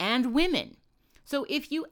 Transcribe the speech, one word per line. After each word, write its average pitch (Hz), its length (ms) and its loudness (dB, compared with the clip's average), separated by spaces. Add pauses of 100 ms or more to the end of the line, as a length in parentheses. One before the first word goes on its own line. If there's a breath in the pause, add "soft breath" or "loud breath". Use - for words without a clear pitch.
and 233 320 2
women. 302 460 0 (440 soft breath)
So 277 240 -4
if 294 240 -4
you 311 220 -4